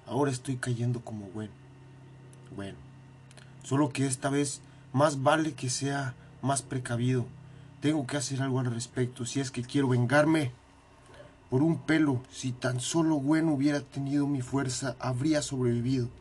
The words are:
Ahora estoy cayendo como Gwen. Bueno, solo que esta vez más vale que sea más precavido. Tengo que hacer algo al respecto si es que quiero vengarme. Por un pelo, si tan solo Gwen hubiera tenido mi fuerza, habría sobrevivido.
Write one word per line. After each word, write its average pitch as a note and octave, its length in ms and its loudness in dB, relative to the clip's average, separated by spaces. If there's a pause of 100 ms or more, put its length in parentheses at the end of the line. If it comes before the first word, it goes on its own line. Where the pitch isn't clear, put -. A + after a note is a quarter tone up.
Ahora C3+ 260 0
estoy C3 240 -4
cayendo A#2+ 460 -2
como G#2+ 260 -10
Gwen. G#2 220 -8 (1040)
Bueno, G2 220 -10 (880)
solo C#3 260 2
que C3+ 160 0
esta C3+ 240 -2
vez C#3 320 0 (320)
más C#3 280 4
vale D#3 320 2
que B2+ 160 -6
sea C3+ 440 -2 (280)
más C3+ 200 0
precavido. B2 640 -2 (560)
Tengo D3 260 0
que C#3 80 -4
hacer C3+ 260 -4
algo C3+ 200 0
al B2 120 -2
respecto A#2+ 520 -4
si C#3 160 -2
es B2+ 100 -6
que A#2+ 120 -6
quiero C3+ 260 2
vengarme. C#3 640 4 (960)
Por B2+ 140 2
un D#3+ 160 2
pelo, C#3+ 520 2
si B2+ 220 -6
tan B2 260 -4
solo D#3+ 360 2
Gwen D#3 340 2
hubiera C#3+ 320 2
tenido C#3 460 -2
mi C#3 140 0
fuerza, B2+ 560 -2
habría C#3 440 0
sobrevivido. B2 680 0 (140)